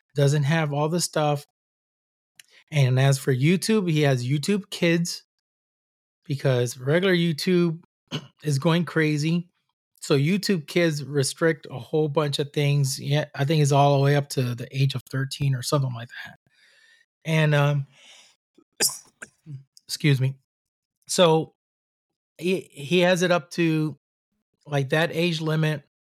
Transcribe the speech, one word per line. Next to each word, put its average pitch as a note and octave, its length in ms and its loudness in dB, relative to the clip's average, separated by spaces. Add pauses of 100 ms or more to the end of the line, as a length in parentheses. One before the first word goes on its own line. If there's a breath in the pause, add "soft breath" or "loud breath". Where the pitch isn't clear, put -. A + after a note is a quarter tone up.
(160 soft breath)
doesn't C#3+ 280 2
have D3+ 300 0
all D3+ 160 -2
this E3+ 160 -2
stuff. D3 400 -2 (1300 soft breath)
And C3 280 2
as C3+ 200 4
for C#3+ 140 0
YouTube, F3+ 580 2
he D3+ 100 2
has C3 260 2
YouTube D#3 440 -2
Kids E3+ 520 -2 (1040)
because B2+ 520 -2
regular E3 380 0
YouTube E3+ 680 0 (300)
<clears throat> - 320 -14
is C#3+ 160 0
going E3 260 0
crazy. D#3 640 -2 (520)
So D3+ 160 2
YouTube F3 500 0
Kids D#3+ 360 0
restrict C#3+ 680 -2
a B2+ 80 -10
whole D#3 300 -2
bunch D3 300 -2
of C#3+ 140 -6
things. C#3+ 460 0
Yeah, C#3+ 260 -2 (100)
I C#3 100 -2
think D#3 160 2
it's C#3+ 100 2
all C#3+ 260 4
the C#3 60 2
way C#3+ 120 4
up C#3+ 140 -2
to B2 260 -4
the A#2+ 200 -10
age C3+ 200 0
of B2 140 -10
thirteen C3+ 460 -4
or B2 80 -6
something C3+ 300 -2
like A#2 160 -14 (160)
that. - 120 -20 (880 soft breath)
And, D#3 300 2
um, C#3+ 320 2 (920 loud breath)
<coughs> - 1080 -10
excuse C3+ 340 0
me. C3+ 140 -2 (720)
So D#3+ 460 2 (840)
he, F3+ 240 -2 (100)
he C#3+ 300 -2
has F3 220 2
it F3+ 80 2
up F3 200 -2
to, D#3 460 -2 (680)
like, C#3 220 -2
that D#3 240 0
age E3 280 -2
limit D#3 420 -2 (220)